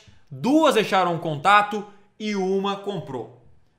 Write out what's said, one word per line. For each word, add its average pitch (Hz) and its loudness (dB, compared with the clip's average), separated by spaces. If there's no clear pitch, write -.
duas 254 2
deixaram 185 0
um 156 -6
contato 196 2
e 214 -6
uma 196 -2
comprou. 143 -10